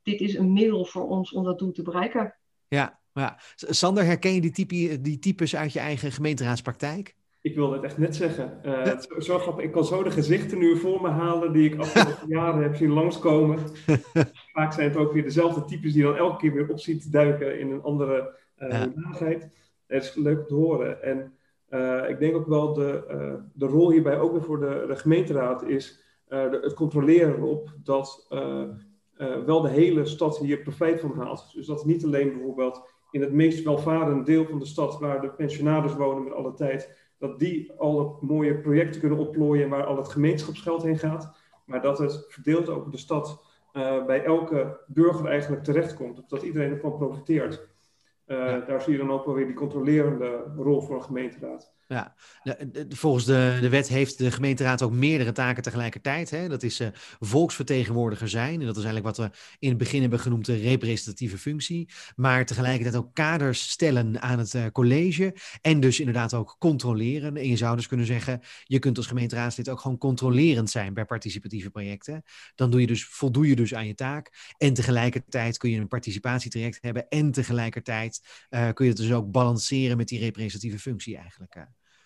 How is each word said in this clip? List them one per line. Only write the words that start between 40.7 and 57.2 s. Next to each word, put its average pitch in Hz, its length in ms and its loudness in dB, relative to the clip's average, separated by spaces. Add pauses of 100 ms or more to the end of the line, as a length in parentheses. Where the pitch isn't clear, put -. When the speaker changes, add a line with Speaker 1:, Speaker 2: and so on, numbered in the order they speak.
Speaker 3:
heen 160 160 0
gaat. 160 380 -4 (280)
Maar 127 160 -6
dat 139 160 2
het 143 320 -2
verdeeld 165 400 0
over 143 220 -6
de - 60 -10
stad, 151 460 -6 (280)
eh, 135 340 -2
bij 131 180 2
elke 160 640 0
burger 160 380 4
eigenlijk 143 380 -2
terechtkomt. 143 640 -2
Dat 139 140 -6
iedereen 151 280 -2
ervan 147 260 -6
profiteert. - 720 -4 (580)
Eh, 135 120 -6
Speaker 2:
Ja. 127 220 -2
Speaker 3:
daar 131 220 -4
zie 156 120 0
je 139 60 2
dan 139 120 -2
ook 135 140 -2
wel 147 100 -2
weer 131 100 0
die 127 100 -6
controlerende 139 880 0 (140)
rol 139 240 2
voor - 140 -8
een 127 80 -8
gemeenteraad. 127 680 -10 (140)
Speaker 2:
Ja, 123 280 -6 (280)
de, 135 440 -8
de, - 80 -12
volgens 127 300 2
de, 127 360 4
de 123 80 4
wet 135 180 4
heeft 131 300 0
de 127 140 2
gemeenteraad 127 500 0
ook 117 100 2
meerdere 127 400 2
taken 123 320 -2
tegelijkertijd, 123 640 -4
hè. 170 180 -6
Dat 131 160 -6
is, 120 160 -4
eh, 117 80 -2 (320)
volksvertegenwoordiger 117 1120 0